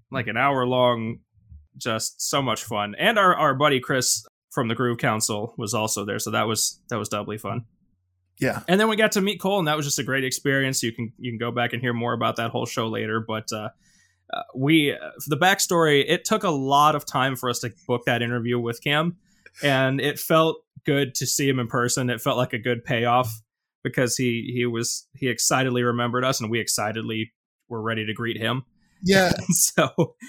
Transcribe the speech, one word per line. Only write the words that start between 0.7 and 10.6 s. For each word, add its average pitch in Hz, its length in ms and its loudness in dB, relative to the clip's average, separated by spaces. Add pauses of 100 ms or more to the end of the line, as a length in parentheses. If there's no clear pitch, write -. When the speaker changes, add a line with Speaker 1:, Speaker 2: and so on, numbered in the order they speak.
Speaker 1:
just 113 460 -6
so 147 180 0
much 120 220 -2
fun. 104 340 -2
And 214 220 2
our, 185 160 6
our 147 180 2
buddy 135 280 2
Chris - 440 0 (280)
from 123 160 0
the 113 80 0
Groove 120 220 0
Council 107 600 -2
was 107 160 -4
also 107 300 -2
there, 104 160 -4
so 110 100 -6
that 110 160 2
was, - 340 -2 (100)
that 120 60 -4
was 104 120 -4
doubly 104 300 -6
fun. 101 260 -6 (760)
Speaker 2:
Yeah. 120 280 0
Speaker 1:
And 185 120 4
then 220 80 4
we 220 60 0
got 214 180 2
to 208 80 0
meet 196 200 -2
Cole, 196 180 0
and 170 80 0
that 151 100 0
was 151 80 -4
just 143 140 -2
a 139 60 -4
great 131 200 -2
experience. 135 560 -2